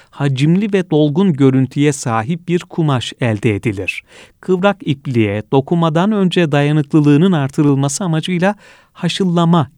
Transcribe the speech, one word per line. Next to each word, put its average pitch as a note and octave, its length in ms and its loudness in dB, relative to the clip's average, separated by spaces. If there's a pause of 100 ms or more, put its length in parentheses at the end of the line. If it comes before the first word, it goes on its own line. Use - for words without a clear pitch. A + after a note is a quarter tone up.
hacimli D3+ 640 0
ve F#3 160 -2
dolgun D3+ 440 2
görüntüye C3+ 600 2
sahip B2 540 -6
bir F3 120 0
kumaş C#3+ 600 -4
elde A2 360 0
edilir. G2 480 -6 (380)
Kıvrak F#3+ 400 0
ipliğe A2+ 680 -2
dokumadan E3 600 0
önce F3+ 400 0
dayanıklılığının D3 800 2
artırılması C#3+ 720 0
amacıyla F3+ 520 -2 (380)
haşıllama E3+ 840 0